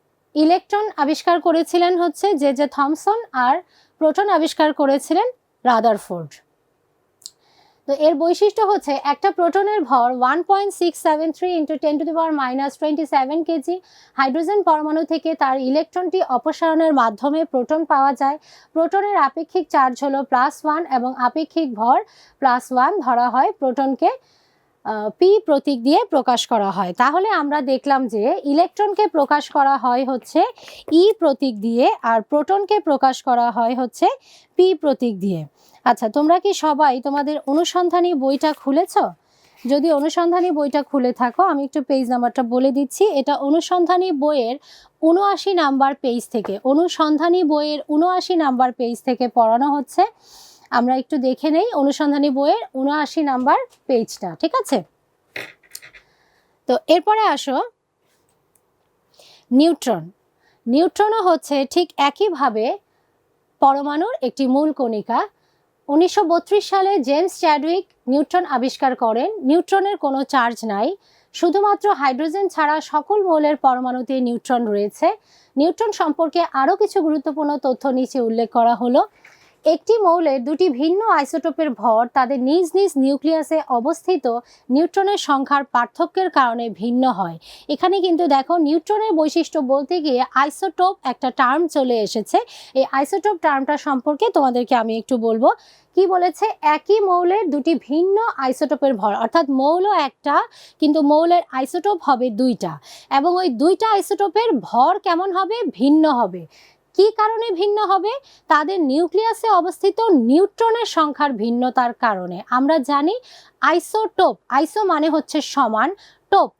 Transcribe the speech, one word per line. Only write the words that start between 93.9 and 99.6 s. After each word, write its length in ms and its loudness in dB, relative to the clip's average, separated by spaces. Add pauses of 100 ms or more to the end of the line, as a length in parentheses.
তোমাদেরকে 360 0 (100)
আমি 180 -4
একটু 140 -4 (120)
বলবো। 220 2 (460)
কি 80 4 (100)
বলেছে? 320 0 (300)
একই 240 0 (100)
মৌলের 340 2 (100)
দুটি 200 0 (140)
ভিন্ন 300 2 (280)
আইসোটোপের 540 0
ভর, 140 0 (100)
অর্থাৎ 220 0 (160)